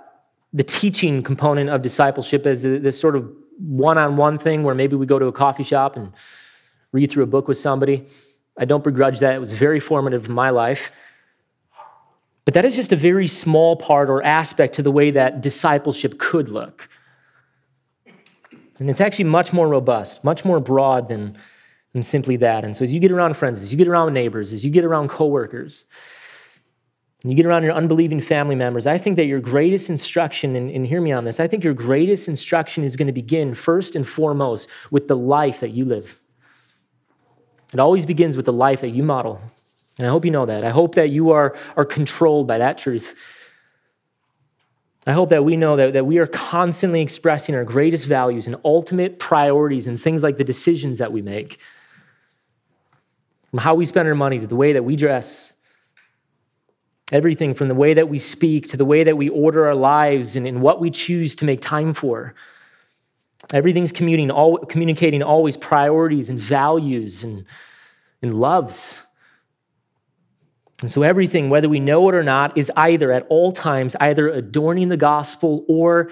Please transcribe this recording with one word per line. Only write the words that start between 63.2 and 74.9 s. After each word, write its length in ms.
Everything's 400
commuting, 380
al-, 280
communicating 640
always 340
priorities 720
and 100
values 840
and, 220
and 180
loves. 640
And 80
so 120
everything, 460
whether 200
we 120
know 300
it 40
or 80
not, 360
is 180
either 340
at 200
all 220
times 480
either 280
adorning 640